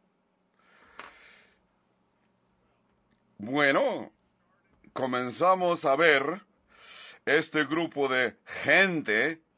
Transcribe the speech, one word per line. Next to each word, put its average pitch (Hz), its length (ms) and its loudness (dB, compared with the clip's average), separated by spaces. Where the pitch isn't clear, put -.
Bueno, 143 720 0
comenzamos 160 920 0
a 139 120 2
ver 156 460 2
este 156 380 0
grupo 143 440 -4
de 127 360 -2
gente 156 960 0